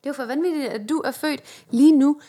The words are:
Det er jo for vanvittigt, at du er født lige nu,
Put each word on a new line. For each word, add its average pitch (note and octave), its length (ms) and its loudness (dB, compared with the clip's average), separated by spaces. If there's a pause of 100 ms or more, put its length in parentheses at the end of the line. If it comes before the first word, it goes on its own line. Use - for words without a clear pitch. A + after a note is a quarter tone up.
Det C#4+ 40 -6
er C#4 40 -8
jo C4+ 80 -10
for - 20 -6
vanvittigt, D4 440 -4
at G#3+ 200 -8
du D#4 160 -4
er C4+ 60 -4
født D4 300 -6 (300)
lige C#4 220 6
nu, D4 360 4